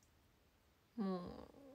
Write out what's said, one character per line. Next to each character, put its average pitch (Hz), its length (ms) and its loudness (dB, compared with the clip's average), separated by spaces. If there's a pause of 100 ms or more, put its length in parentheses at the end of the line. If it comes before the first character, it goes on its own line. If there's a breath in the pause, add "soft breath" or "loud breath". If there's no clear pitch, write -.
(1000)
う。 220 40 6
も 185 460 2 (260)